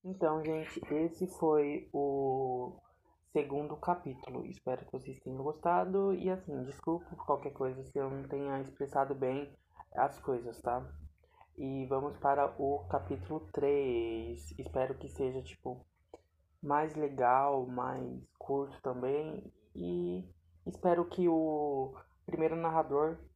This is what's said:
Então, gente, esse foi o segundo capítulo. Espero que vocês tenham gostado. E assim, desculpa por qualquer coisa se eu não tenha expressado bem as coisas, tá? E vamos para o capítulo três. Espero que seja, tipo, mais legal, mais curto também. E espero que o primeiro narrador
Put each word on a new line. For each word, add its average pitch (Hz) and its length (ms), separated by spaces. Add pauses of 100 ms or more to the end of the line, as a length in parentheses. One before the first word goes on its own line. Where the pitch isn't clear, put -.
Então, 170 400
gente, 156 380 (100)
esse 165 360 (120)
foi 151 540
o 135 880 (500)
segundo 147 460
capítulo. 139 720
Espero - 400
que - 60
vocês 131 280
tenham 131 220
gostado. 180 720
E 185 160
assim, 160 340
desculpa 165 400 (100)
por - 120
qualquer 143 260
coisa 131 320
se - 140
eu 135 100
não 139 140
tenha 139 400
expressado 135 520
bem 135 380 (420)
as 139 240
coisas, 120 440
tá? 123 200 (760)
E 135 320
vamos 139 260
para 139 420
o 139 300
capítulo 143 520 (120)
três. 117 1040
Espero 131 360
que 135 160
seja, 131 320
tipo, 127 420 (800)
mais 151 320
legal, 135 720
mais 127 600 (120)
curto 139 420
também. 135 640 (300)
E 175 500 (400)
espero 175 400
que 175 240
o 151 680 (300)
primeiro 160 320
narrador 160 640 (180)